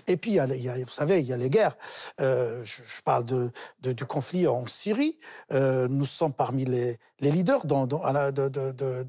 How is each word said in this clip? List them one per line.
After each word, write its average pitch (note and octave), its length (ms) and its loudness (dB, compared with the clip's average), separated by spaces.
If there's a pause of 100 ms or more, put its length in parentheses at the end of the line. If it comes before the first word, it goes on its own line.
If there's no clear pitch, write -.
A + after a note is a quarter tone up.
et F3+ 100 2
puis, A3+ 140 -4
il G#3 40 2
y F3+ 40 6
a, C#3 80 2
il C3 160 -2
y B2 60 -4
a, B2 80 -4
vous B2+ 120 -4
savez, E3+ 300 2
il D3 80 2
y B2+ 60 -2
a B2 40 -2
les B2 140 -2
guerres. F3+ 260 4 (440)
Euh, B2 440 0
je, - 220 -10
je - 160 -14
parle B2+ 220 2
de, B2 260 -2 (300)
de, B2+ 120 -4
du A#2 120 -6
conflit E3 420 0
en B2 200 0
Syrie. B3+ 520 0 (340)
Euh, C3 360 2
nous C#3 160 0
sommes D3 280 0
parmi C3 320 -2
les, B2 340 0 (200)
les C#3+ 140 2
leaders F#3 340 2
dans, C3+ 220 2
dans, D3 140 -2
à C3+ 100 0
la, C#3 180 2
de, C3+ 180 0
de, C3+ 220 -4
de, C3 380 -4